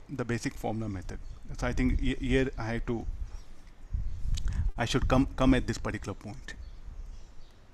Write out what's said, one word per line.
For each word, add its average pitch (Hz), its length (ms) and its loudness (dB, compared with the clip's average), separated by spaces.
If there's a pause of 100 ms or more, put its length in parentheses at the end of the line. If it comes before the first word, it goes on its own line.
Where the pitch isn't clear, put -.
the 127 160 -4
basic 117 300 -2
formula 110 360 -2
method. 92 280 -6 (400)
So 127 100 0
I 120 60 2
think 127 260 6
he-, 127 160 4
here 131 420 4
I 113 160 -2
have 117 120 -2
to, 117 200 0 (1700)
I 117 80 2
should 120 240 2
come, 131 260 6
come 131 180 6
at 123 140 2
this 113 100 0
particular 104 360 -4
point. - 400 -10 (1200)